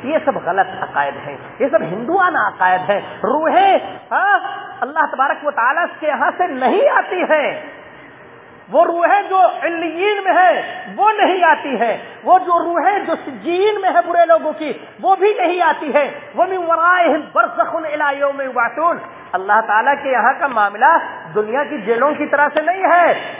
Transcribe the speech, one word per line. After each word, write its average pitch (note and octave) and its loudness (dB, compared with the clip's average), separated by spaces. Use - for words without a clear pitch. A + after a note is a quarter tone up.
یہ D4 -2
سب - 0
غلط F3+ 0
عقائد C#3 -4
ہیں، C#3+ -12
یہ C4 2
سب D#4 0
ہندوانہ C4 -2
عقائد F#3 0
ہیں۔ G3+ 0
روحیں، D#4 2
ہاں، F4+ 2
اللہ D4 -2
تبارک D4 -2
و D4 -2
تعالیٰ E4+ 0
کے D#4+ -4
یہاں C#4+ 0
سے F4+ 0
نہیں D4+ 2
آتی F#4 -2
ہیں، C#4 2
وہ C#4+ 6
روحیں E4+ 2
جو F#4+ 0
علیین E4+ -2
میں F#4 2
ہیں E4 4
وہ G4+ 4
نہیں F#4 2
آتی D4 2
ہیں، G#3+ 0
وہ D#4+ 6
جو F4 2
روحیں E4+ 0
جو E4 -2
سجین F4 -2
میں F#4 2
ہیں E4+ 2
برے E4+ 4
لوگوں D#4+ 2
کی D4+ -6
وہ F#4 4
بھی G4 2
نہیں F4+ 0
آتی D#4 0
ہیں۔ C#4+ 2
وَمِن F#4 0
وَرَائِهِمْ E4 4
بَرْزَخٌ E4 0
إِلَى D4 -2
يَوْمِ C#4 -2
يُبْعَثُونَ، B3+ -2
اللہ G3+ 2
تعالیٰ A3+ 2
کے C4+ -2
یہاں G#3 2
کا E4+ -2
معاملہ G#3+ 2
دنیا A3 -2
کی D4+ -8
جیلوں A#3 2
کی D4 -2
طرح C#4+ 2
سے D#4 0
نہیں F4+ -2
ہے E4 6